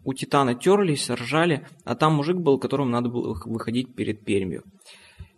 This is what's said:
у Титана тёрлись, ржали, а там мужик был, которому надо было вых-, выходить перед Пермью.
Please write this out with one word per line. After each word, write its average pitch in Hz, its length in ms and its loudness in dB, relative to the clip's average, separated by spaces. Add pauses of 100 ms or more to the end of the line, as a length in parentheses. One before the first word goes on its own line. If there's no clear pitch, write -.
у 135 100 -4
Титана 135 420 0
тёрлись, 180 540 2
ржали, 139 560 0 (180)
а - 120 -4
там 156 200 4
мужик 151 220 0
был, 143 220 4
которому 135 320 0
надо 120 180 0
было 117 200 -4
вых-, 113 180 -8
выходить 113 480 -4
перед 104 280 -4
Пермью. 95 400 -2 (760)